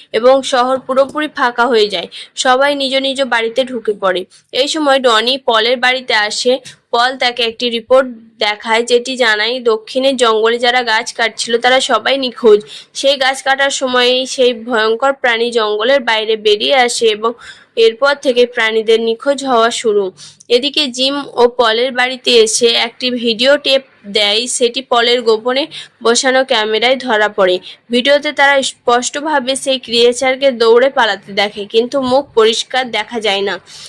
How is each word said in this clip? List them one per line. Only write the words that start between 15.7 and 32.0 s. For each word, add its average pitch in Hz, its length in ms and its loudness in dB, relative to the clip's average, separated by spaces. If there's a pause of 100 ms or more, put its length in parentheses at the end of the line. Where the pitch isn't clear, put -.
বাইরে 220 360 -2
বেরিয়ে 214 400 0
আসে 247 320 2
এবং 220 260 -2 (420)
এরপর 226 400 2
থেকে 247 300 2
প্রাণীদের 226 560 0
নিখোঁজ 254 440 -2
হওয়া 233 260 2
শুরু। 208 400 -2 (360)
এদিকে 277 400 0
জিম 262 360 -4 (100)
ও 240 140 4
পলের 240 440 0
বাড়িতে 247 400 -2
এসে 226 360 4
একটি 233 440 -2
ভিডিও 240 460 0
টেপ 269 240 0 (260)
দেয়, 208 400 0
সেটি 240 340 -2
পলের 240 400 0
গোপনে 240 460 0 (360)
বসানো 254 420 2
ক্যামেরায় 220 500 0
ধরা 226 340 0
পড়ে। 185 300 0 (320)
ভিডিওতে 277 400 2
তারা 277 300 2
স্পষ্টভাবে 254 920 -2
সেই 262 240 -4
ক্রিয়েচারকে 247 720 0
দৌড়ে 233 380 4
পালাতে 214 440 -2
দেখে, 202 320 -4
কিন্তু 247 360 -2